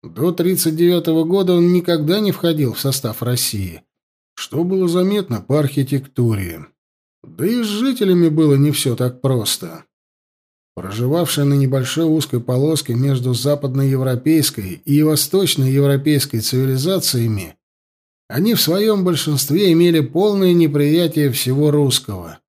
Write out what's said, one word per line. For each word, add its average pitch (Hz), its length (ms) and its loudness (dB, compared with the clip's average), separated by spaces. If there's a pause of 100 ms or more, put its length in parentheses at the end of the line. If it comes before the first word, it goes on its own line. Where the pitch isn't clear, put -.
До 151 280 -4
тридцать 170 460 0
девятого 170 480 2
года 180 300 0
он 175 180 4
никогда 175 480 0
не 202 100 0
входил 151 440 -2
в - 60 -10
состав 123 420 -4
России, 104 600 -4 (520)
что - 280 -6
было 185 240 0
заметно 180 540 0
по 143 180 0
архитектуре. 120 1080 -2 (580)
Да 160 200 -8
и 233 200 0
с - 20 -4
жителями 202 640 2
было 151 260 4
не 143 160 4
все 139 240 -2
так 123 260 -2
просто. 101 640 -4 (920)
Проживавшие 123 680 -2
на 143 100 2
небольшой 135 500 0
узкой 156 360 0
полоске 135 540 -2
между 127 400 0
западноевропейской 135 1500 -2
и 147 180 2
восточноевропейской 143 1400 0
цивилизациями, 127 1160 -2 (720)
они 196 260 0
в 180 60 0
своем 202 420 0
большинстве 165 680 0
имели 165 280 4
полное 185 520 2
неприятие 151 800 2
всего 143 400 0
русского 101 680 -2 (100)